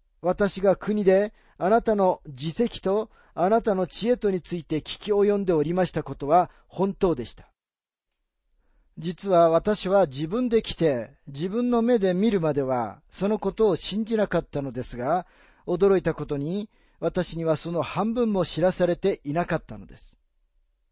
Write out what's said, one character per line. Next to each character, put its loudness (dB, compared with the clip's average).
「私 0
が 4
国 -2
で 4
あ 0
な 4
た 0
の 2
事 -8
績 -4
と -2
あ 0
な 2
た 0
の 0
知 -6
恵 4
と -2
に -2
つ -10
い -8
て -2
聞 -10
き -4
及 2
ん -4
で 0
お 4
り -2
ま 2
し -6
た -4
こ -10
と -8
は 4
本 -4
当 2
で -10
し -18
た。 -20
実 -6
は 6
私 0
は 4
自 -6
分 -2
で 2
来 -8
て、 -2
自 -6
分 -2
の 2
目 4
で 2
見 2
る 0
ま 0
で 0
は -2
そ -4
の 0
こ -4
と 2
を 2
信 -6
じ -2
な 2
か 0
っ -6
た -6
の -6
で -6
す -10
が、 -2
驚 4
い 2
た 0
こ -6
と -4
に、 -6
私 -4
に -4
は 2
そ -8
の -2
半 -2
分 0
も 2
知 -6
ら 2
さ 0
れ 2
て -2
い -6
な -2
か -4
っ -6
た -16
の -18
で -20
す。 -20